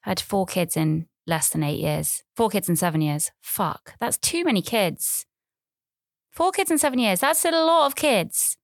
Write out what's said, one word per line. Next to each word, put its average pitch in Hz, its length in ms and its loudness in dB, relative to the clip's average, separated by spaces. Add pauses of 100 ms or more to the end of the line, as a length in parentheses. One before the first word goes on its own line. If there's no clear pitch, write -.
I 208 40 -8
had 185 120 -2
four 196 240 -2
kids 175 320 -2
in 160 300 0 (200)
less 160 220 0
than 160 120 -2
eight 147 200 -2
years. 160 420 -4 (140)
Four 226 120 2
kids 190 200 -2
in 165 80 2
seven 160 240 0
years. 151 300 -2 (100)
Fuck, - 580 -6
that's - 180 -4
too 339 280 -2
many 220 160 2
kids. - 640 -2 (1040)
Four 370 220 0
kids 381 180 0
in 320 60 2
seven 262 220 2
years. 202 200 2
That's 302 240 2
a 330 80 2
lot 320 360 4
of 277 100 -2
kids. 220 680 0